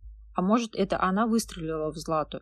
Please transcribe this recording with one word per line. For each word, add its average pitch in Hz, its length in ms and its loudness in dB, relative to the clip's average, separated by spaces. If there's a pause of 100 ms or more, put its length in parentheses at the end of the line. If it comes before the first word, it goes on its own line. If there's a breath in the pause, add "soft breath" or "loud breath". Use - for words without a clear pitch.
(340)
А - 80 0
может, 220 340 2
это 190 260 0
она 190 260 2
выстрелила 160 640 -2
в 151 60 -8
Злату 156 440 -4